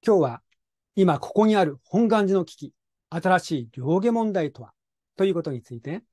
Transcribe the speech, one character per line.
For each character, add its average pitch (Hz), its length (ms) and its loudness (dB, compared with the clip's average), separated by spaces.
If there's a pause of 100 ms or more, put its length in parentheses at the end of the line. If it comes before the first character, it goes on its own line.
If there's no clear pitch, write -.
今 220 120 4
日 180 60 4
は、 123 200 -4 (540)
今 175 240 4
こ - 120 -12
こ 214 140 4
に 214 100 4
あ 196 80 4
る 147 200 -4
本 226 240 0
願 208 180 2
寺 190 140 0
の 175 40 -4
危 - 140 -14
機、 - 160 -16 (380)
新 175 280 2
し - 200 -8
い 113 120 -10
両 147 280 -2
下 233 120 0
問 226 220 -2
題 160 180 -2
と 123 120 -20
は、 - 100 -20 (420)
と 190 100 0
い 196 40 2
う 180 60 -2
こ 165 80 -4
と 156 80 -6
に 120 100 -8
つ 123 140 -16
い 117 40 -14
て 165 220 -10 (120)